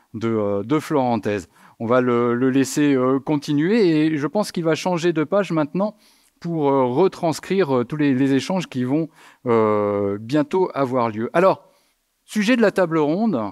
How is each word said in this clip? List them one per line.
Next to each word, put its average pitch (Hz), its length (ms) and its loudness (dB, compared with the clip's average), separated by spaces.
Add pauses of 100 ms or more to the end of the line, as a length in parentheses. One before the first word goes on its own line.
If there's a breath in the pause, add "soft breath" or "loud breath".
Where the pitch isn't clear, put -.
(160 soft breath)
de, 113 120 -4
euh, 101 360 -2
de 151 160 -2
Florentès. 117 680 -2 (320 soft breath)
On 117 60 -8
va 123 160 2
le, 120 340 2
le 131 140 0
laisser, 139 440 2
euh, 131 280 2
continuer 156 640 0
et 156 300 2
je 139 100 -4
pense 208 240 -4
qu'il 170 140 -4
va 160 100 0
changer 175 380 -2
de 156 100 0
page 185 300 -2
maintenant 180 420 -2 (460 soft breath)
pour, 160 280 0
euh, 135 140 4
retranscrire, 160 920 0
euh, 123 120 2
tous 156 100 -10
les, 147 180 2
les 135 200 2
échanges 135 340 -2
qui 123 160 -4
vont, 147 240 -2 (380 soft breath)
euh, 104 720 2
bientôt 151 540 0
avoir 127 360 -2
lieu. 110 220 -6
Alors, 175 380 2 (560 soft breath)
sujet 214 320 0
de 233 40 2
la 202 100 4
table 165 260 0
ronde, 160 420 0 (120)